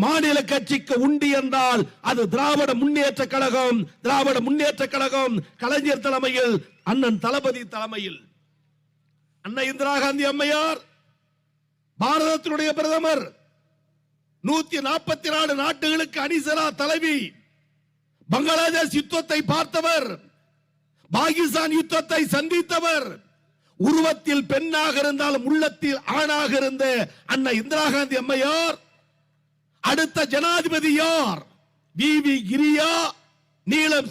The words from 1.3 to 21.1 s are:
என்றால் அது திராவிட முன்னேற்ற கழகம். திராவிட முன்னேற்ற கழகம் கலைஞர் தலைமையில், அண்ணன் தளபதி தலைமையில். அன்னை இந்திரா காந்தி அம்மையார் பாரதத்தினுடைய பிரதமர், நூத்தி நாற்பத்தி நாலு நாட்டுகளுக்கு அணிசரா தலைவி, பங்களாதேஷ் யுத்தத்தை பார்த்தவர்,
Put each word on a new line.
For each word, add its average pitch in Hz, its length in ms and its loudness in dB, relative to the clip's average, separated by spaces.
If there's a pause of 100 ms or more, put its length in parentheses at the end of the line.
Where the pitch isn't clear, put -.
என்றால் 254 440 2 (260)
அது 240 140 0 (100)
திராவிட 285 380 2 (100)
முன்னேற்ற 277 420 2 (120)
கழகம். 254 440 2 (260)
திராவிட 269 420 2
முன்னேற்ற 294 360 0 (120)
கழகம் 262 420 0 (240)
கலைஞர் 277 460 0
தலைமையில், 254 480 0 (360)
அண்ணன் 240 320 2
தளபதி 254 400 -2 (120)
தலைமையில். 214 440 -8 (1300)
அன்னை 247 260 -6
இந்திரா 277 320 -2
காந்தி 277 280 0
அம்மையார் 294 500 -2 (1160)
பாரதத்தினுடைய 311 840 0
பிரதமர், 311 440 0 (1200)
நூத்தி 311 300 -2 (100)
நாற்பத்தி 311 480 -2
நாலு 302 260 0
நாட்டுகளுக்கு 311 640 -2
அணிசரா 311 400 0 (160)
தலைவி, 311 340 0 (1160)
பங்களாதேஷ் 320 680 0
யுத்தத்தை 320 400 -2 (140)
பார்த்தவர், 320 540 0 (1000)